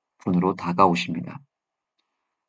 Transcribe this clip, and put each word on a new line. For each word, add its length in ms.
분으로 380
다가오십니다. 840